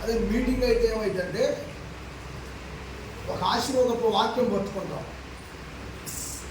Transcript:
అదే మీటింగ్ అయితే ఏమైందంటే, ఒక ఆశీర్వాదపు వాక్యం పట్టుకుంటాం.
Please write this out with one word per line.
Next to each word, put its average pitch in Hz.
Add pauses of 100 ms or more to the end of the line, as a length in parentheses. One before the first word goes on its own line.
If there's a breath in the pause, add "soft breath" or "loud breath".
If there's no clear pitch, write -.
అదే 226
మీటింగ్ 247
అయితే 226
ఏమైందంటే, 196 (1600)
ఒక -
ఆశీర్వాదపు 233
వాక్యం 226
పట్టుకుంటాం. 190 (1500)